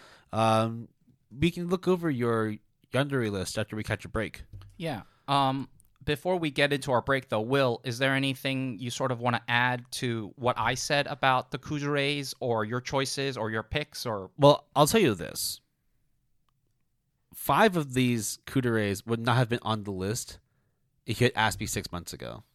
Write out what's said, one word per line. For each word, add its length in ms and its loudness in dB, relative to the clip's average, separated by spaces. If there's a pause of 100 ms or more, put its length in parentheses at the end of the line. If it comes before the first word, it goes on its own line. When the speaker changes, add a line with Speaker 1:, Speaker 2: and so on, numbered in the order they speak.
(320)
Speaker 1:
um, 560 0 (500)
we 140 2
can 160 -8
look 200 -2
over 220 0
your 460 0 (380)
yandere 360 0
list 300 -4
after 160 -4
we 80 -6
catch 220 -4
a 40 -12
break. 340 -6 (340)
Speaker 2:
Yeah. 240 -6 (260)
Um, 400 0 (380)
before 320 0
we 120 0
get 220 4
into 220 0
our 80 4
break, 260 0
though, 140 0
Will, 420 2
is 160 -4
there 160 2
anything 640 -2
you 100 -6
sort 220 -2
of 80 -4
wanna 300 0
add 420 2
to 460 -4
what 200 0
I 180 0
said 320 0
about 440 0
the 80 -6
kudereis 800 -2
or 240 0
your 160 -4
choices 580 -2
or 140 -4
your 120 -2
picks? 420 -6
Or 320 -6
Speaker 1:
Well, 280 8 (120)
I'll 100 8
tell 140 4
you 120 6
this. 460 -8 (1700)
Five 420 4
of 180 -2
these 520 0
kudereis 600 0
would 140 -2
not 180 2
have 120 2
been 140 0
on 200 -2
the 80 -8
list 480 -6 (680)
if 140 -4
you 60 4
had 100 2
asked 240 2
me 60 -6
six 260 -6
months 220 -10
ago. 300 -12 (120)